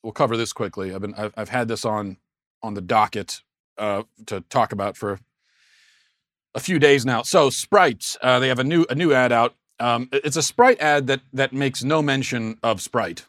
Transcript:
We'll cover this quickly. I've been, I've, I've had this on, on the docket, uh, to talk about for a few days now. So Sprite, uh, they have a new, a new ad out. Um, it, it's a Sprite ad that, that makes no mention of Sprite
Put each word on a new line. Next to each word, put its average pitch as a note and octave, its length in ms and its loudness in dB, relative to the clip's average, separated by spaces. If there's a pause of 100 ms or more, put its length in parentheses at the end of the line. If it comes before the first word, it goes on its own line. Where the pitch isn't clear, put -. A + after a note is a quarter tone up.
We'll A2 120 -12
cover B2 240 0
this A2+ 160 -6
quickly. F#2+ 400 -8
I've F#2+ 80 -10
been, G2+ 100 -10
I've, G#2+ 240 -10
I've G#2+ 140 -10
had B2 180 -2
this A2 160 -6
on, G#2 320 -6 (460)
on G#2+ 100 -10
the G2+ 80 -8
docket, G#2 640 0 (340)
uh, G#2 280 -4 (220)
to G2 220 -8
talk A#2+ 240 0
about G2 240 -6
for G2+ 240 -6 (1300)
a A#2 60 -8
few F3+ 180 -2
days C#3 260 6
now. A#2+ 160 0
So D3+ 300 4
Sprite, - 720 2
uh, B2+ 160 4
they C3 100 2
have B2+ 120 0
a B2+ 40 0
new, E3 240 2
a - 60 -2
new D#3 180 2
ad B2+ 180 4
out. A#2+ 240 2 (240)
Um, A#2+ 320 -2
it, C#3+ 140 -2
it's D3 120 -4
a D#3 60 -2
Sprite B3 380 4
ad D3 280 2
that, C3+ 120 0 (140)
that C3+ 180 -2
makes C3+ 320 -4
no D#3 160 2
mention B2+ 600 -2
of A2 180 0
Sprite F#2+ 480 -6